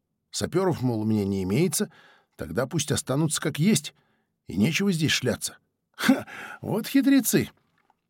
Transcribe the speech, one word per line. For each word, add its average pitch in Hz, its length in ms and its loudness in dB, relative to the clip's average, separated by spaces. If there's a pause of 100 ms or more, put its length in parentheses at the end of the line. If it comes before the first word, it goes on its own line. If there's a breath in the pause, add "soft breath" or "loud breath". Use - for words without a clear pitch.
(300)
Сапёров, 160 520 -2
мол, 120 200 0
у 110 40 -2
меня 110 200 2
не 98 180 0
имеется, 143 480 0 (440 soft breath)
тогда 92 320 -4
пусть 160 240 -4
останутся 143 500 -2
как 156 180 -4
есть, 208 340 2 (540)
и - 100 -6
нечего 165 340 2
здесь 156 200 0
шляться". - 460 -2 (380)
Ха, - 300 2 (360 loud breath)
вот 202 260 -4
хитрецы! 254 600 4 (600)